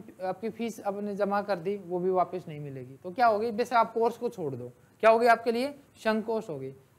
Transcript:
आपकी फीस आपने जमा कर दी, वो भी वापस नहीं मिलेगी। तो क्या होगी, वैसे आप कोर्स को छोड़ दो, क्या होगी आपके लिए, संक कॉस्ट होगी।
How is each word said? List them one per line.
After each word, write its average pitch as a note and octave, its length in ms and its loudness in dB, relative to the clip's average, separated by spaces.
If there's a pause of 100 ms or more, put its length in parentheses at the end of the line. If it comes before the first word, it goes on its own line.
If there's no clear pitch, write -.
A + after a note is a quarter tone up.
(240)
आपकी F#3 260 -4
फीस A#3 320 -6
आपने G3+ 340 -6
जमा G3+ 260 0
कर G3 160 -2
दी, F#3+ 200 -4
वो F3+ 220 -6
भी F#3 120 0
वापस F3+ 360 0
नहीं D3+ 120 -10
मिलेगी। C3+ 360 -12
तो F3+ 160 -12
क्या A#3+ 140 4
होगी, A3+ 240 2
वैसे A#3 260 -2
आप A3+ 160 4
कोर्स A#3 260 0
को A#3+ 100 -4
छोड़ D3 260 -6
दो, A#2+ 180 -10 (300)
क्या A3 80 10
होगी A3+ 160 6
आपके A#3 260 6
लिए, C4 220 -2 (220)
संक A3 300 0
कॉस्ट A3 240 -4
होगी। C3+ 220 -8 (260)